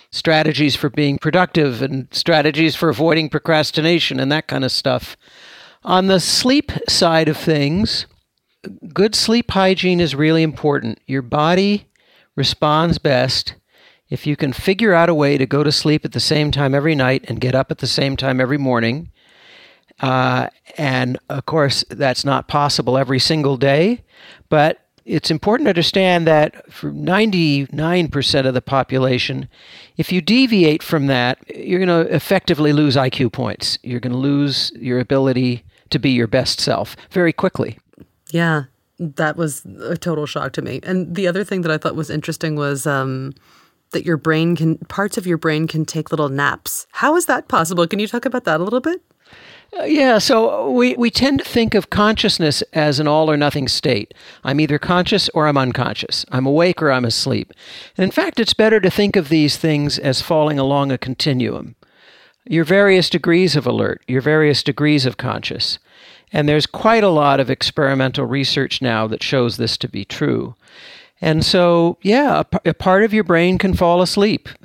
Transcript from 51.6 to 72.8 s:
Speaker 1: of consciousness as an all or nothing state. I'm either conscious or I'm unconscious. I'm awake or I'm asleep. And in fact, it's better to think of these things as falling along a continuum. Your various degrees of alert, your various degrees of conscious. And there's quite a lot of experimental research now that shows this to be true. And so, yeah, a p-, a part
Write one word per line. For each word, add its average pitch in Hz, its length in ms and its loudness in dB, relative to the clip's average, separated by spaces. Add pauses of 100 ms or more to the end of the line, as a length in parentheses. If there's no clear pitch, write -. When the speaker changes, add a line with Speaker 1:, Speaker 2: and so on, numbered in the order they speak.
Speaker 1:
of 196 160 0
consciousness 185 720 2 (100)
as 151 260 2
an 156 80 0
all 156 240 2
or 151 60 2
nothing 143 320 0
state. - 460 -2 (280)
I'm 143 180 -2
either 147 180 0
conscious 180 560 0
or 156 120 2
I'm 143 120 2
unconscious. - 720 -2
I'm 131 160 0
awake 170 340 2
or 151 100 2
I'm 127 140 0
asleep. 117 480 -2 (460)
And 180 60 2
in 190 60 0
fact, 320 300 0
it's - 140 0
better 220 260 4
to 185 100 2
think 202 240 0
of 165 140 2
these 151 300 2
things 147 400 0
as 131 240 -2
falling 151 360 0
along 139 320 0
a 127 60 0
continuum. 127 800 -4 (680)
Your 160 180 0
various 190 460 4
degrees 170 460 2
of 135 100 0
alert, 110 420 -2
your 127 140 0
various 151 400 2
degrees 147 420 0
of 123 140 -2
conscious. - 600 -6 (540)
And 151 160 0
there's 147 180 2
quite 220 380 2
a 196 40 4
lot 143 320 4
of 131 100 0
experimental 135 760 -2
research 135 560 -2
now 113 240 0
that 113 160 -6
shows 120 340 0
this 113 220 -4
to 127 100 -6
be 101 160 -10
true. 123 500 -4 (640)
And 160 240 0
so, 175 580 2
yeah, 220 380 2
a - 40 -2
p-, - 260 -2
a - 40 -4
part 190 280 2